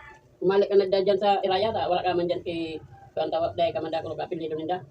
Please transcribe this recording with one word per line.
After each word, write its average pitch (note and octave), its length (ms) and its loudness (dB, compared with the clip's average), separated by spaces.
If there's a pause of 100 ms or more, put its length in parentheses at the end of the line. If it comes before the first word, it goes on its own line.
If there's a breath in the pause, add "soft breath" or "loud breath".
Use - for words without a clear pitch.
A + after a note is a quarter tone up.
(380)
Mali G3 320 2
ka G3 80 6
na G3 80 6
dyan, G3 160 2
dyan G3 160 2
sa G3+ 240 2
Iraya, G3 320 0
ta-, - 160 -2
wala F3+ 160 0
ka F3+ 80 2
man F3 160 0
dyan F3 160 -4
kay, E3 320 -6 (320)
kung D#3 160 -4
tawag, E3 320 -2
dahil E3+ 160 2
ka D#3 80 -4
man D#3+ 80 -6
dyan, D#3 160 -4
kung E3 80 -8
apelido D#3 400 -6
ninda. D#3+ 240 -4 (120)